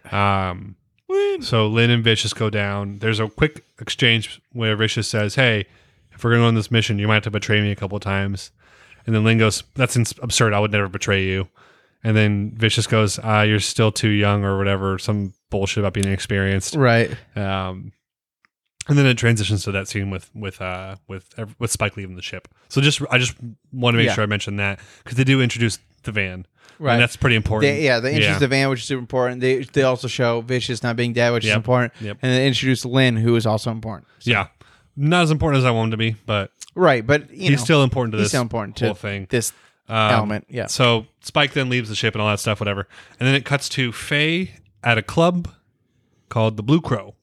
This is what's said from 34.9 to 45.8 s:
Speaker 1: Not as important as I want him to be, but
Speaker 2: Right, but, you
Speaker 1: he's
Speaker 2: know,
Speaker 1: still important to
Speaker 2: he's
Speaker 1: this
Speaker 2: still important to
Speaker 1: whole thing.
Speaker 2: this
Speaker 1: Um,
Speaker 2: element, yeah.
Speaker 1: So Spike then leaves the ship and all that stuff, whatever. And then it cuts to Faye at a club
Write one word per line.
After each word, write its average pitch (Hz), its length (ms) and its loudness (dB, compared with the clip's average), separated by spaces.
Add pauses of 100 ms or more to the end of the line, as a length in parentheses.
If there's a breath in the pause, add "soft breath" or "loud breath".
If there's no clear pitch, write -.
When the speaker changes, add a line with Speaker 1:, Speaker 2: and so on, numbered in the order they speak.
Speaker 1:
Not 160 280 2
as 156 80 2
important 151 260 2
as 131 60 2
I 127 80 2
want 113 160 0
him - 20 -2
to 110 60 -2
be, 110 180 0 (120)
but 101 260 -2 (240)
Speaker 2:
Right, 143 280 2
but, 143 280 0
you 185 180 -2
Speaker 1:
he's 143 80 4
Speaker 2:
know, 127 60 -6
Speaker 1:
still 151 180 4
important 123 300 0
to 110 60 -2
Speaker 2:
he's 104 80 2
Speaker 1:
this 101 40 -2
Speaker 2:
still 131 120 0
important 110 340 -6
to 117 100 -2
Speaker 1:
whole 104 80 -2
thing. 101 360 -8
Speaker 2:
this 117 220 -2 (360 soft breath)
Speaker 1:
Um, 110 80 -6 (160)
Speaker 2:
element, 107 360 -2
yeah. 117 200 -6
Speaker 1:
So 117 380 2 (160)
Spike 143 300 -2
then 135 160 -2
leaves 123 200 -2
the 107 80 -8
ship 110 180 -2
and 113 80 -4
all 104 60 2
that 104 100 0
stuff, 107 220 -2
whatever. 98 260 -4 (320 loud breath)
And 127 80 0
then 135 80 4
it 139 100 0
cuts - 260 -2
to 127 200 -2
Faye 160 600 -2 (300)
at 117 140 2
a 110 60 0
club 175 460 0 (840)